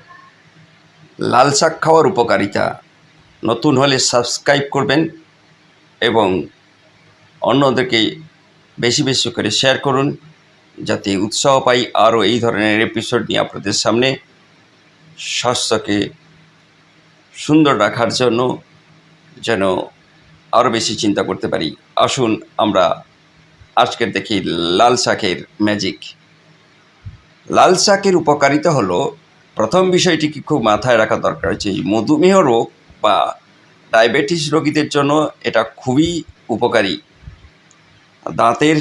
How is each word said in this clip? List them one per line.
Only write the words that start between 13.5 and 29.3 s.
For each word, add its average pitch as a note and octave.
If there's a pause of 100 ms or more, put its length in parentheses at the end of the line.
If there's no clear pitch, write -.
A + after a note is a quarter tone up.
সামনে A#2 (1300)
স্বাস্থ্যকে A2+ (1400)
সুন্দর D3+
রাখার G#2+
জন্য, A#2 (960)
যেন G#2+ (920)
আরও -
বেশি A2+
চিন্তা G2+
করতে F#2
পারি। D#2+ (280)
আসুন B2 (260)
আমরা F#2+ (920)
আজকের A#2+
দেখি G2 (400)
লাল B2
শাকের G#2 (240)
ম্যাজিক। G#2 (1500)
লাল C#3
শাকের G3
উপকারিতা D3
হলো, G2 (580)